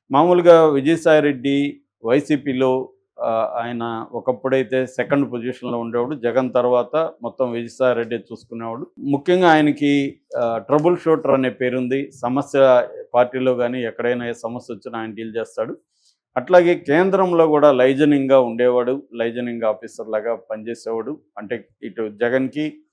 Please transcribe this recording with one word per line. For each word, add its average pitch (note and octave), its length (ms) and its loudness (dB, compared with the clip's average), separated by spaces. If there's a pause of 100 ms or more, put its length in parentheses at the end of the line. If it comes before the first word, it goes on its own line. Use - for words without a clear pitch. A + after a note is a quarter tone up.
(100)
మామూలుగా E3+ 560 6
విజయసాయిరెడ్డి C#3+ 1120 0 (240)
వైసీపీలో, C3 840 0 (320)
ఆ, A#2 420 -4
ఆయన A#2 500 -8
ఒకప్పుడైతే C3 760 -2
సెకండ్ C#3 460 -2
పొజిషన్లో A#2+ 460 -8
ఉండేవాడు, A#2+ 360 -4
జగన్ A#2+ 380 -2
తర్వాత B2 600 0 (100)
మొత్తం C3+ 300 -6
విజయసాయిరెడ్డి A#2 640 -2
చూసుకునేవాడు. A#2 720 -12 (120)
ముఖ్యంగా E3 520 0
ఆయనకి, D3 680 2 (160)
ఆ, A#2 220 -2
ట్రబుల్ D3+ 400 0
షూటర్ D#3 320 0
అనే C3 200 0
పేరుంది. B2+ 600 -4
సమస్య C3 760 2 (260)
పార్టీలో B2+ 400 2
కానీ B2 300 -4
ఎక్కడైనా A#2+ 440 -4
ఏ A#2+ 40 -6
సమస్య A#2 420 -10
వచ్చినా A2+ 240 -12
ఆయన A2 120 -10
డీల్ A2 260 -12
చేస్తాడు. A2+ 420 -8 (580)
అట్లాగే F3 380 4
కేంద్రంలో F3 720 2
కూడా D3 260 6
లైజనింగ్గా C3+ 680 4
ఉండేవాడు, B2 600 0 (120)
లైజనింగ్ A#2 480 -6
ఆఫీసర్ A2 460 -6
లాగా A2 280 -4
పనిచేసేవాడు. A2+ 840 -10 (180)
అంటే G#2+ 300 -10 (140)
ఇటు A2 260 -8
జగన్కి C3 600 -2 (220)